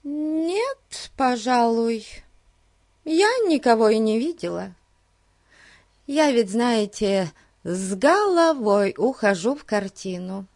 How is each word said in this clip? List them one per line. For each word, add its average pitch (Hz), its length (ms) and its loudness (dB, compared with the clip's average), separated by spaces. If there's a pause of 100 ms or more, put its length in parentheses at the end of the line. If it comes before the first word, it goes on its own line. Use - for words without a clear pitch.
Нет, 320 1120 -4
пожалуй, 233 880 0 (960)
я 330 240 2 (180)
никого 240 420 4
и 220 100 4
не 220 200 0
видела. 185 560 -6 (1300)
Я 285 260 2
ведь, 233 180 2
знаете, 208 840 0 (320)
с 185 300 -6
головой 285 1000 2
ухожу 208 580 0
в 294 100 -14
картину. 190 920 -8